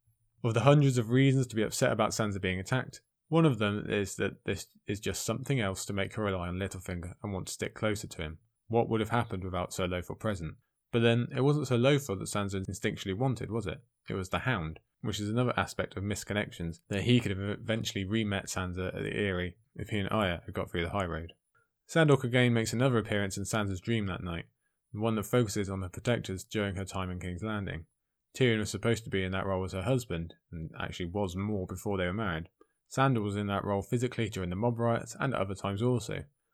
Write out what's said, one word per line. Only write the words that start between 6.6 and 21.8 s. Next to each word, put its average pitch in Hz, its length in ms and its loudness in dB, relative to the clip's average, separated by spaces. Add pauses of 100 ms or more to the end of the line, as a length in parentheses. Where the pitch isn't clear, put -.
and 104 100 -4
want 95 140 -4
to - 60 -8
stick - 220 -6
closer 107 340 -2
to - 140 -10
him. 78 160 -8 (300)
What 113 200 2
would 110 120 2
have 107 100 -2
happened 113 340 -2
without 90 280 -4
Sir 95 140 -2
Lothar 90 280 -4
present? 87 400 -4 (380)
But 117 100 4
then, 117 320 4
it 127 80 0
wasn't 143 260 4
Sir 123 80 4
Lothar 131 400 4
that 104 80 -6
Sansa 101 420 -2
instinctually 98 500 -2
wanted, 123 340 0
was 110 160 -2
it? - 140 -4 (280)
It 107 60 -4
was 92 140 -2
the 87 120 0
Hound, 82 400 -2 (220)
which 104 180 -2
is 104 80 -2
another 120 280 2
aspect - 400 -2
of 98 80 -4
misconnections, 101 840 -4
that 98 140 -2
he 120 180 6
could 98 160 -2
have 98 240 -4
eventually 107 440 -4
re-met 98 420 -2
Sansa 92 420 -4
at 101 140 -6
the 104 140 -4
Eyrie 90 400 -2 (180)
if - 140 -10
he 110 100 -2
and 98 120 -2
Arya 92 340 0
had 92 100 -12
got - 160 -4
through 87 120 -2
the 80 80 -2
high 101 140 -2
road. 82 280 -6 (540)